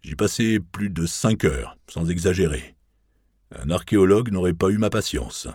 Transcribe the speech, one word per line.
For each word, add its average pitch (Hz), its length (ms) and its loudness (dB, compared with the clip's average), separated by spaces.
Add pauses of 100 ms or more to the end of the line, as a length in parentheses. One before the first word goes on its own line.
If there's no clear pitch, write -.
J'y 78 140 -10
passai 110 440 0
plus 101 300 -6
de 85 160 -2
cinq - 380 0
heures, 76 340 -2 (100)
sans 82 220 -4
exagérer. 87 640 0 (800)
Un 67 140 -6
archéologue 101 640 4
n'aurait 90 220 0
pas 95 160 2
eu 104 80 2
ma 107 120 2
patience. - 640 -4